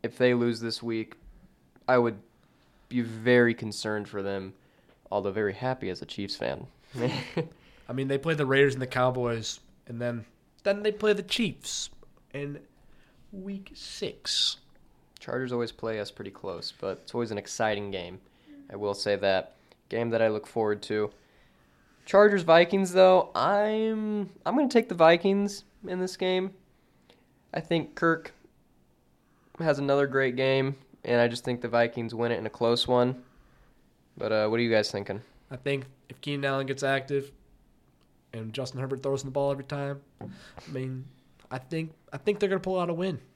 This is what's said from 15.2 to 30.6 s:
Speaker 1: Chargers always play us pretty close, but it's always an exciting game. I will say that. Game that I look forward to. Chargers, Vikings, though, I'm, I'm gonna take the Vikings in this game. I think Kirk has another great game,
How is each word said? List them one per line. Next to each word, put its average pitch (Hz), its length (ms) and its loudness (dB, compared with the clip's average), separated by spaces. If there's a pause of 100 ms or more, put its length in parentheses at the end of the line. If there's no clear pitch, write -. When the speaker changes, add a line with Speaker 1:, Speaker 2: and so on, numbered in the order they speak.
Speaker 1:
Chargers 127 320 -6
always 120 200 -2
play 110 280 -6
us 104 100 -6
pretty 101 200 -12
close, 90 500 -10
but 95 220 -6
it's - 120 -16
always 117 160 -4
an 104 80 -4
exciting 104 520 -4
game. 92 280 -10 (540)
I 101 40 -12
will 101 180 -2
say 101 220 0
that. 95 360 0 (380)
Game 117 200 -2
that 113 120 2
I 113 60 4
look 107 180 -2
forward 104 380 -2
to. 107 260 -2 (960)
Chargers, 202 380 6
Vikings, 175 500 6
though, 185 420 8
I'm, 214 960 0 (140)
I'm 185 120 0
gonna 285 120 2
take 233 200 4
the 180 60 -4
Vikings 196 680 4 (240)
in 185 100 -6
this 185 180 -4
game. 185 360 -2 (1000)
I - 80 -4
think - 360 -2
Kirk 165 360 0 (1300)
has 151 200 0
another 139 280 2
great 135 300 0
game, 135 400 2 (280)